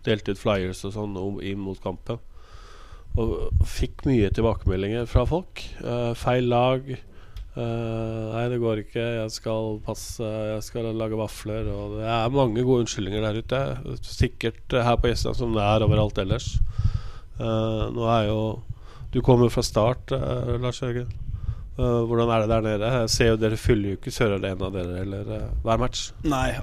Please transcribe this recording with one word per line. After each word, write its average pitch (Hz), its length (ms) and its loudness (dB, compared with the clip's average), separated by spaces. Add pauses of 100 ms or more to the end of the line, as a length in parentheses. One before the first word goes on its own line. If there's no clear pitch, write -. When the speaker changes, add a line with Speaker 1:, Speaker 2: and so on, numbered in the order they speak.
Speaker 1:
Delte 107 280 0
ut 98 80 -4
flyers 95 480 0
og 98 80 -6
sånn 104 240 -4
om, 98 240 -4
inn 98 160 -4
mot 95 240 -6
kampen. 104 360 -6 (960)
Og 110 320 0 (180)
fikk - 400 -4
mye 117 240 4
tilbakemeldinger 107 800 0
fra 123 180 4
folk. 160 360 -4 (180)
Eh, 120 340 -2
feil 123 320 2
lag. 127 400 2
Eh, 113 1400 -6
"Nei, 117 220 -2
det 123 80 -2
går 110 240 0
ikke. 117 180 -4 (140)
Jeg 110 160 -4
skal 110 500 -2
passe. - 400 -8
Jeg 107 400 -4
skal 113 320 -4
lage 110 240 -2
vafler." 107 480 -4
Og 104 300 -4
det 107 100 -4
er 113 240 2
mange 123 320 2
gode 123 220 4
unnskyldninger 107 400 -2
der 107 160 -2
ute. 127 200 -2 (440)
Sikkert - 720 -2
her 120 240 4
på 120 100 4
Jessheim 113 240 0
som 117 220 0
det 104 80 2
er 107 180 6
overalt 104 400 4
ellers. 98 300 0 (840)
Eh, 110 560 0
nå 120 160 0
er 113 220 4
jo, 110 120 2 (680)
du 127 140 2
kommer 120 260 8
fra 123 140 0
Start, 117 480 2
eh, 127 480 -2
Lars 123 240 -4
Jørgen. 120 240 -4 (680)
Eh, 120 280 4
hvordan 117 280 4
er 113 80 6
det 107 80 2
der 113 160 4
nede? 107 220 2 (160)
Jeg 107 100 0
ser 120 160 6
jo 113 80 6
dere 110 240 2
fyller 101 300 4
jo 95 80 -4
ikke - 100 -8
Sør 113 300 2
Arena, 95 340 -2
dere, 90 300 -4
eller, 98 320 -6
eh, 107 140 -6 (120)
hver 113 160 4
match. - 300 0 (180)
Speaker 2:
Nei, 131 380 0